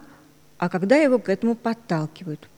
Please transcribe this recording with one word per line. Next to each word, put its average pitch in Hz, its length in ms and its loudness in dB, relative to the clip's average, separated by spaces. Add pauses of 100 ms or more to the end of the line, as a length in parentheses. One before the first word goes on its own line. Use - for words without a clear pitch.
(580)
а 175 120 -4
когда 196 260 2
его 277 240 4
к - 80 -10
этому 226 280 0
подталкивают, 160 920 -6 (100)